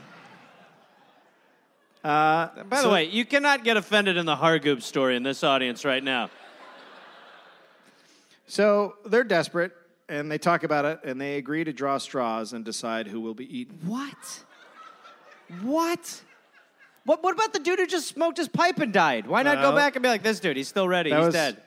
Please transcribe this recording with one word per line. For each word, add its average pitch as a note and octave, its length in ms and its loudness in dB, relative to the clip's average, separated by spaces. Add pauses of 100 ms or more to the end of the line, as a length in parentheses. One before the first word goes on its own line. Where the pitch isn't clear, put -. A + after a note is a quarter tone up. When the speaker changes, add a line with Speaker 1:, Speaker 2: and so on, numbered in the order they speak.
(2000)
Speaker 1:
Uh, D#3 420 2 (160)
Speaker 2:
By G3+ 140 -4
the D4 60 2
Speaker 1:
so A3 100 4
Speaker 2:
way, E3+ 120 4
you A3 200 -2
cannot C#4+ 400 2
get A3+ 100 2
offended G3+ 400 2
in E3+ 100 0
the D3+ 120 0
Hargoop D3 440 2
story B2+ 360 0
in A#2+ 60 -4
this C3+ 200 -4
audience C3 400 0
right C3+ 200 -2
now. B2 260 -2 (2250)
Speaker 1:
So G#3 500 2 (100)
they're A3+ 180 2
desperate, F3 500 -2 (360)
and D3+ 220 -6
they D3+ 60 -4
talk E3+ 260 0
about D3 220 0
it, D#3 180 -4
and C3 160 -8
they C#3+ 180 -6
agree D3 260 -4
to D#3 100 -6
draw C#3 240 -2
straws A2+ 560 -4
and A2+ 120 -10
decide A2+ 420 -6
who A2 140 -8
will A2+ 140 -8
be B2+ 100 -14 (140)
eaten. A#2+ 240 -14
Speaker 2:
What? C4 600 -10 (1160)
What? E4 600 -2 (800)
What, E4 200 2
what F#4 100 2
about A4 200 -2
the F#4+ 60 0
dude F4+ 200 0
who F4+ 80 2
just F4 220 -4
smoked D#4+ 260 -2
his D#4+ 140 -4
pipe E4+ 300 2
and B3+ 120 -2
died? C#3 360 2
Why G3+ 140 2
not C#4+ 180 4
go C#4 100 4
Speaker 1:
Well, D4 80 4
Speaker 2:
back C#4+ 180 4
and B3+ 80 -6
be B3+ 60 4
like, G3+ 140 0
"This A3 180 0
dude, D3+ 160 0
he's C3+ 100 -4
still F#3+ 220 0
ready, F3 200 2
Speaker 1:
that D3 100 2
Speaker 2:
he's E3 80 4
Speaker 1:
was, E3 60 2
Speaker 2:
dead"? D3 340 0